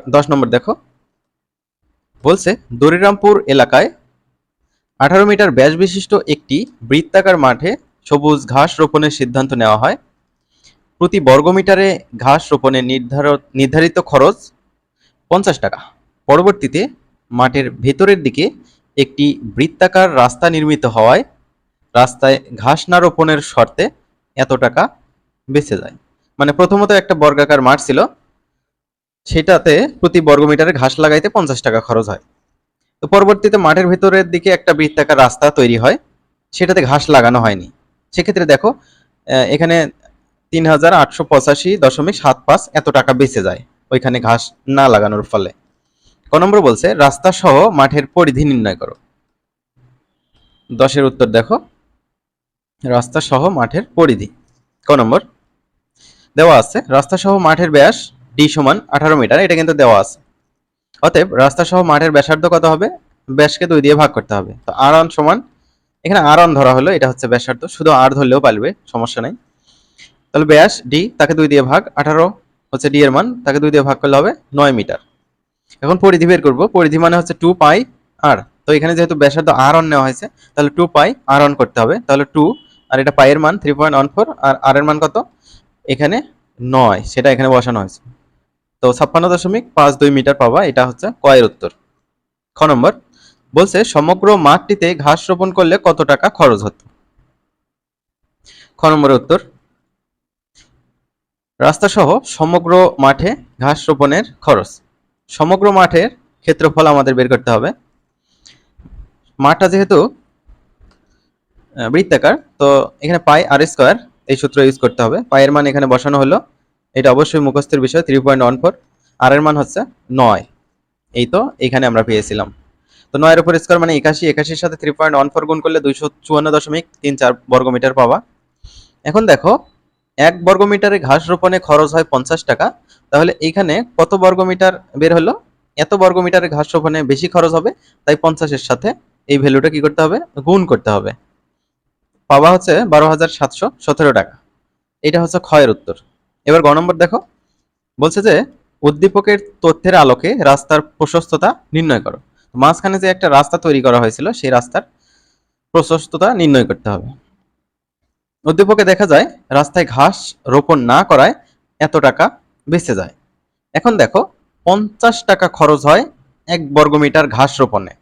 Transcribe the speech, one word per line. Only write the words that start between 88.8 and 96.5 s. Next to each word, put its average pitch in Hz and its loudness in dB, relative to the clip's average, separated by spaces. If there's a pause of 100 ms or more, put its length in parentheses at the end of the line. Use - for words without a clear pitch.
তো 127 2
ছাপ্পান্ন 160 -2
দশমিক 180 -2 (100)
পাঁচ 143 2
দুই 143 2
মিটার 139 0
পাবা, 127 0
এটা 131 0
হচ্ছে 127 -10 (140)
ক - -2
এর 131 6
উত্তর। 92 -4 (880)
খ - -20
নম্বর 147 2 (640)
বলছে 190 2
সমগ্র 185 0 (100)
মাঠটিতে 170 0
ঘাস 147 0 (100)
রোপণ 185 -2
করলে 185 0
কত 165 0
টাকা 147 0
খরচ 120 0